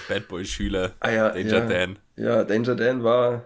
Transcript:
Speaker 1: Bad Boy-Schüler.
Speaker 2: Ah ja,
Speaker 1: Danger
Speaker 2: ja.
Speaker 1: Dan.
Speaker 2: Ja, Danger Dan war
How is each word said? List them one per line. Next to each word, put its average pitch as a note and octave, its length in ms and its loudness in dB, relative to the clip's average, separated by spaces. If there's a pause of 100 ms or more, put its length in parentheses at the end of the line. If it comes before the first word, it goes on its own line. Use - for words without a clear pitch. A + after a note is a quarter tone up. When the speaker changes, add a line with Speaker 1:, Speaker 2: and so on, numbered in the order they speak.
Speaker 1:
Bad G2+ 220 -4
Boy-Schüler. F#2+ 680 -4
Speaker 2:
Ah A#2 120 0
ja, A2 180 2
Speaker 1:
Danger G2+ 300 0
Speaker 2:
ja. A#2 80 0
Speaker 1:
Dan. F#2 320 -2 (160)
Speaker 2:
Ja, A2+ 300 2
Danger A#2+ 300 0
Dan A#2+ 280 0
war A#2+ 420 2